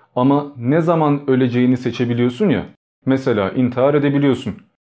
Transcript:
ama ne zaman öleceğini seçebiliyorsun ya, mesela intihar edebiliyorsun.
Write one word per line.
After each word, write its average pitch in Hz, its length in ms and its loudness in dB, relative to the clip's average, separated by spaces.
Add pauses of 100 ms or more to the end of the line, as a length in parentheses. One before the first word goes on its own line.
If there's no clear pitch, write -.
(160)
ama 143 400 0
ne 127 240 0
zaman 151 500 0
öleceğini 123 460 2
seçebiliyorsun 123 720 -2
ya, 104 180 0 (400)
mesela 123 440 0
intihar 127 440 0
edebiliyorsun. 143 600 0 (300)